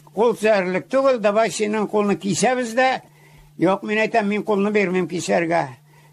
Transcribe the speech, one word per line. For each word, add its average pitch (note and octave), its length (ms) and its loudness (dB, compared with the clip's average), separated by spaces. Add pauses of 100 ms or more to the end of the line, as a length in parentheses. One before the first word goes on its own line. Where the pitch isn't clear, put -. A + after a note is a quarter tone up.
кул A3 320 0
төзәрлек F#3+ 560 0
түгел, C4+ 300 2
давай G#3 320 2
синең G#3 360 -2
кулны G#3 300 0
кисәбез A3 560 -2
дә». B3+ 280 2 (560)
«Юк, F#3+ 260 0
мин G#3+ 160 -2
әйтәм, A3 260 0
мин G3+ 180 -2
кулны G#3 280 0
бирмим F#3 360 0
кисәргә. E3+ 600 -2 (460)